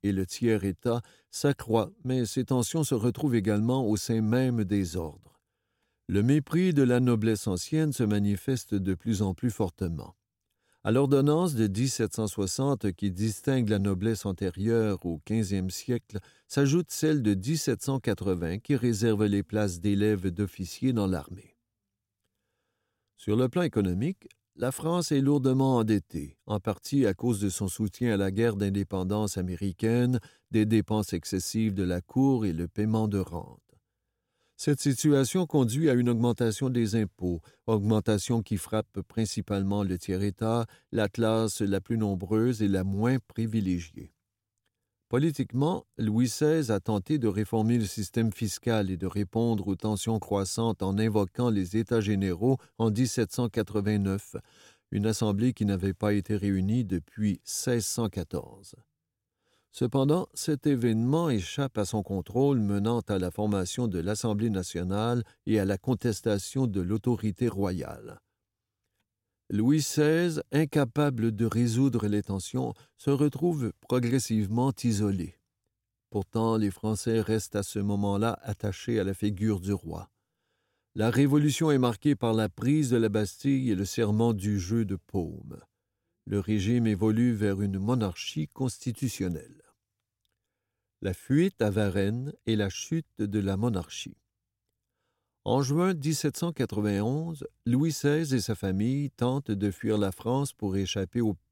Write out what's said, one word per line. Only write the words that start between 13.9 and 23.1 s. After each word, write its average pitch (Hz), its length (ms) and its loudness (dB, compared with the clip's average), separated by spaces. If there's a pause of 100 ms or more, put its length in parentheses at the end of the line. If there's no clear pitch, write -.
antérieure 101 800 0
au 82 200 -4
quinzième 98 460 -2
siècle, - 480 -6 (280)
s'ajoute 143 440 0
celle 156 300 0
de 107 140 4
dix-sept 120 480 -2
cent 135 160 -2
quatre-vingts 92 600 -2
qui 143 180 -2
réserve 110 480 2
les 101 180 2
places 98 380 -2
d'élèves 101 500 2
d'officiers 95 640 -4
dans 104 160 0
l'armée. 92 480 -6 (1600)